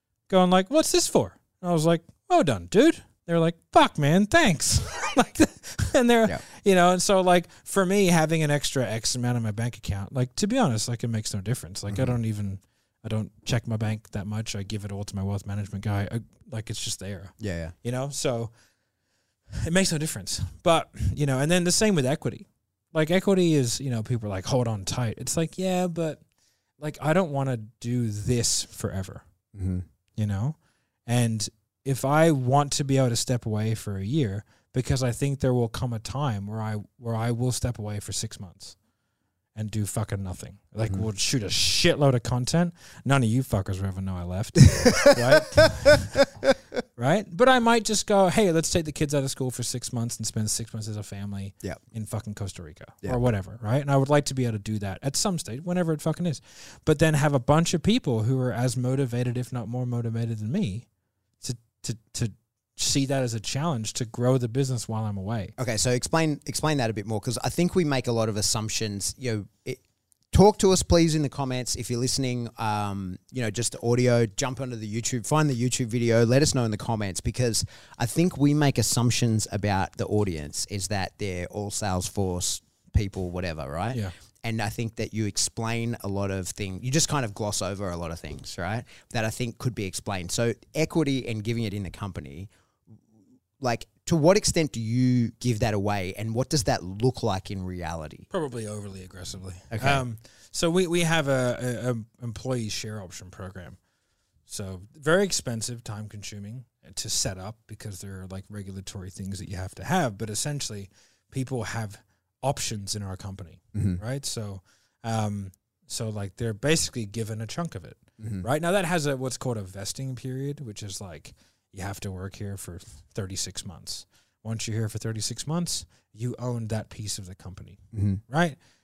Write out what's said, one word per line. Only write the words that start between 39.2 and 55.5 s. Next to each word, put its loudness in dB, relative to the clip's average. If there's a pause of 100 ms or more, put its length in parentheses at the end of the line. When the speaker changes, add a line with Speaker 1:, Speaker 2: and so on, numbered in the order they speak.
Speaker 1:
and -6
do -2
fucking -4
nothing. -10 (120)
Like, -2
Speaker 2:
Mm-hmm. -2
Speaker 1:
we'll -2
shoot 0
a -4
shitload 4
of 2
content. 0 (280)
None 4
of 4
you 4
fuckers 0
will -2
ever -6
know -4
I -6
left. -4
Speaker 2:
<laughs> 8
Speaker 1:
Right? 6 (420)
Right? 2
But 4
I 8
might 4
just 0
go, 6
"Hey, 4
let's 2
take 0
the -6
kids -2
out 2
of -2
school -4
for -6
six -6
months -2
and -6
spend -2
six -4
months -8
as -6
a -8
family -8
Speaker 2:
Yeah. -6 (160)
Speaker 1:
in -8
fucking -8
Costa -10
Rica," -18 (160)
Speaker 2:
Yeah. -4
Speaker 1:
or 0
whatever, 0
right? 2
And -4
I 6
would 4
like 6
to -4
be 0
able 0
to -4
do -2
that -6
at -2
some 0
stage, -8